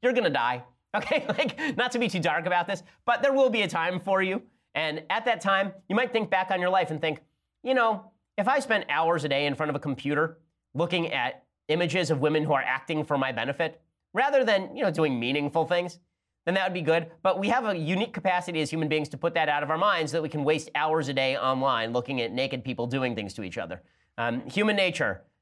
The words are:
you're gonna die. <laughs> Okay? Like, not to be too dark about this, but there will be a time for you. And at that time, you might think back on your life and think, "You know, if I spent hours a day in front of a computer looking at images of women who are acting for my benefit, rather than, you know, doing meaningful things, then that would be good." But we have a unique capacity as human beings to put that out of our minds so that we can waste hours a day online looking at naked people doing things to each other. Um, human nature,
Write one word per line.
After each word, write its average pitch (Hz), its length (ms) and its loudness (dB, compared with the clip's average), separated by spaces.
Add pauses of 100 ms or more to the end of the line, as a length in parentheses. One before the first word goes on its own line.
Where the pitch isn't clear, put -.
you're 247 100 2
gonna 226 180 2
die. 123 380 0
<laughs> - 40 -20 (240)
Okay? 269 320 0
Like, 285 480 -2
not 247 160 0
to 247 60 -2
be 233 100 2
too 185 120 -4
dark 165 260 0
about 175 200 0
this, 196 160 -4 (220)
but 233 160 2
there 277 120 4
will 269 180 6
be 220 120 0
a 190 60 0
time 175 320 -2
for 190 220 2
you. 190 200 -2 (320)
And 156 360 -2
at 220 140 0
that 226 160 0
time, 196 320 2 (160)
you 190 80 0
might 247 160 2
think 220 180 0
back 185 200 0
on 185 100 0
your 180 100 0
life 185 200 2
and 156 100 -4
think, 160 200 -2 (420)
"You 262 120 0
know, 226 380 0 (260)
if 202 100 2
I 277 120 2
spent 220 280 0
hours 160 360 2
a 151 40 0
day 143 180 2
in 139 80 0
front 151 160 -2
of 143 60 -2
a 147 40 -6
computer 147 580 -2 (360)
looking 170 380 -2
at 127 320 -4 (240)
images 165 420 0
of 147 100 0
women 156 240 2
who 151 80 0
are 135 100 2
acting 147 420 -2
for 147 140 -2
my 135 140 0
benefit, 139 480 -4 (320)
rather 269 320 4
than, 202 320 2
you 302 60 -2
know, 202 80 2
doing 151 280 2
meaningful 143 480 0
things, 175 320 -2 (480)
then 175 80 0
that 190 100 0
would 185 100 -2
be 180 60 -4
good." 165 300 2 (120)
But 185 160 2
we 196 100 -2
have 233 180 2
a 202 100 0
unique 185 380 -2
capacity 180 480 -2
as 147 80 -4
human 160 180 -2
beings 151 220 0
to 143 80 -14
put 170 160 -2
that 156 140 2
out 147 140 2
of 147 80 -2
our 156 80 0
minds 170 340 2
so 170 60 0
that 160 40 -2
we 156 60 -2
can 151 160 -4
waste 156 300 0
hours 156 340 0
a 143 40 -4
day 135 240 2
online 131 560 0
looking 123 300 -2
at 113 100 -2
naked 131 320 -4
people 120 220 -4
doing 127 280 -2
things 104 200 -6
to 110 80 -10
each 95 160 -8
other. 87 240 -8 (340)
Um, 117 320 -4
human 208 280 0
nature, 156 480 0 (180)